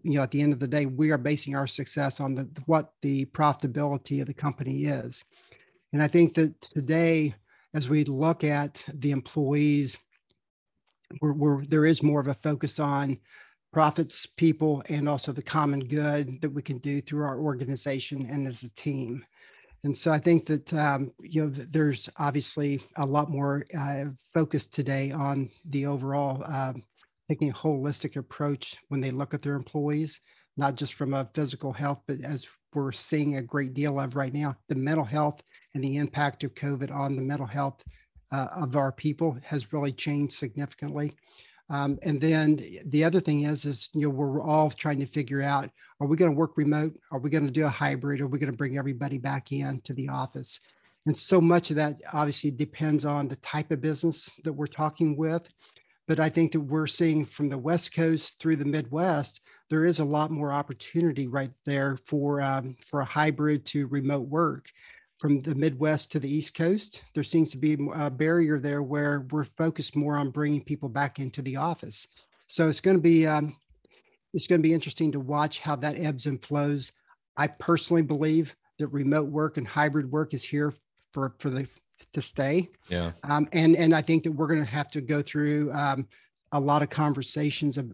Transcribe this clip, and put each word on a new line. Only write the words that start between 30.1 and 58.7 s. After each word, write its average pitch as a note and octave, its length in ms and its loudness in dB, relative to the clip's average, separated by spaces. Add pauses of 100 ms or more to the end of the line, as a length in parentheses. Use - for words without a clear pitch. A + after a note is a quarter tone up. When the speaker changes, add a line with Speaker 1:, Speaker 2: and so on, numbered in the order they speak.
Speaker 1:
not C#3 160 2
just C3+ 180 -6
from C#3 220 -4
a C3+ 180 -4
physical C3+ 400 -4
health, D#3+ 340 -4
but C#3 160 -6
as C#3+ 240 -8 (280)
we're C3+ 180 -2
seeing D3 440 -2
a C3 60 -6
great C3 300 -4
deal C#3+ 260 -2
of C3+ 180 -4
right C3+ 180 -2
now, D3 200 -2 (140)
the D#3 60 -2
mental C#3+ 300 0
health D3 380 -2 (320)
and C3+ 80 -4
the C#3 140 -2
impact D3 480 -2
of C3 100 -6
covid C#3 400 -4
on C#3 220 -2
the C3 60 -4
mental C3+ 240 -4
health, C#3 360 -4 (500)
uh, C3+ 220 -2
of C#3+ 220 -2
our C3+ 160 2
people D3+ 520 0
has C#3+ 280 -6
really C#3+ 200 -2
changed C#3+ 420 -2
significantly. C#3+ 800 -6 (560)
Um, C#3+ 320 0
and D3 180 0
then D#3 400 4 (260)
the D3 180 4
other E3+ 160 4
thing D3 240 2
is, D3 200 -2
is, C#3+ 300 -4
you D3+ 80 0
know, D3 80 2
we're C#3 320 -2
all D#3 280 4
trying C#3+ 300 -2
to C#3 60 -4
figure C#3 340 -2
out: C#3 300 0 (300)
Are D3 60 -2
we D3+ 120 4
gonna E3+ 140 6
work D#3 240 0
remote? D3+ 420 2 (120)
Are C#3+ 80 -4
we C3+ 120 -2
gonna D3 200 2
do D3+ 140 2
a C#3+ 60 2
hybrid? C#3 500 -2
Are C#3+ 60 -2
we C3+ 120 -2
gonna C3+ 140 -2
bring C3 240 -2
everybody C#3 400 -4
back C3+ 360 -6
in C#3 300 -4
to C3+ 120 -8
the C3+ 140 -6
office? C3 520 -6 (460)
And D3+ 100 2
so - 240 4
much E3 300 4
of D3+ 60 -2
that D3+ 240 0 (120)
obviously D3 380 0
depends D3 560 0
on C#3+ 220 -2
the C3 80 -8
type - 340 -6
of D3 100 -2
business D#3 500 -2 (140)
that D#3 80 -4
we're C#3+ 140 -4
talking D3+ 500 0
with. D#3+ 320 -2 (600)
But D#3+ 120 2
I D#3+ 80 4
think E3 240 4
that D#3+ 80 2
we're D3 280 -2
seeing D#3 360 2
from D3 240 -2
the C#3 80 -4
West D#3+ 380 -2
Coast D#3+ 440 0
through D#3+ 180 0
the C#3+ 80 -2
Midwest, D3 760 -2 (300)